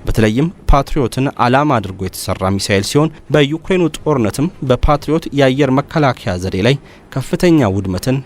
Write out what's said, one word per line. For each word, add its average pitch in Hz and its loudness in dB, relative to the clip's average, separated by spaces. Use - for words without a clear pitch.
በተለይም 110 0
ፓትሪዮትን 139 2
ዓላማ 131 2
አድርጎ 95 -2
የተሰራ 92 -4
ሚሳኤል 98 0
ሲሆን 151 0
በዩክሬኑ 156 0
ጦርነትም 135 -2
በፓትሪዮት 147 0
የአየር 135 2
መከላከያ 139 -2
ዘዴ 92 -4
ላይ 139 2
ከፍተኛ 156 2
ውድመትን 95 -2